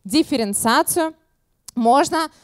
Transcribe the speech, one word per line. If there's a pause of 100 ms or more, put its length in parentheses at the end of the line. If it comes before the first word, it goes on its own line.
дифференциацию, (600)
можно, (140)